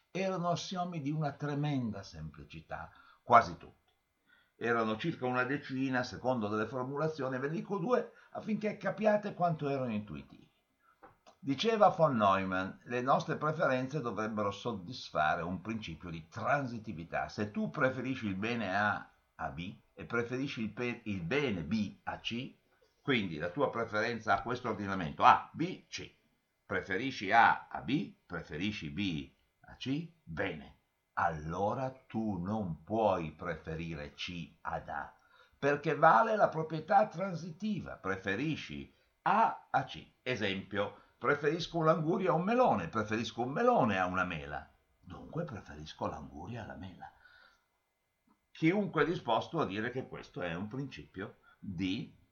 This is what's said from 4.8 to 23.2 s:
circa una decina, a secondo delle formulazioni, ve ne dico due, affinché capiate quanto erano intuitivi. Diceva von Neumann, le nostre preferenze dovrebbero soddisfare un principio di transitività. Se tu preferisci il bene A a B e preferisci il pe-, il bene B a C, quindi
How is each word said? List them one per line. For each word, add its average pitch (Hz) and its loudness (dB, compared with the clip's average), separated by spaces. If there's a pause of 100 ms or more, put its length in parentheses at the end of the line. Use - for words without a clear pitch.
circa 143 -2
una 123 2
decina, 131 0
a 127 0
secondo 120 0
delle 107 0
formulazioni, 135 -2
ve 139 -2
ne 160 -4
dico 196 -2
due, 226 2 (220)
affinché 208 -4
capiate 208 2
quanto 165 0
erano 131 0
intuitivi. 78 -8 (920)
Diceva 202 6
von 151 4
Neumann, 95 4 (140)
le 120 -2
nostre 156 2
preferenze 147 0
dovrebbero 107 -2
soddisfare 87 -2
un 87 -4
principio 87 -8
di 80 -10
transitività. 110 -4
Se 107 -4
tu 214 -4
preferisci 131 -2
il 95 -2
bene 104 -2
A 104 0 (260)
a - -6
B 69 -8 (180)
e 95 -12
preferisci 123 -2
il 107 -2
pe-, 120 -4
il 98 -4
bene 104 0
B 98 -2
a - -6
C, - -6 (460)
quindi 98 0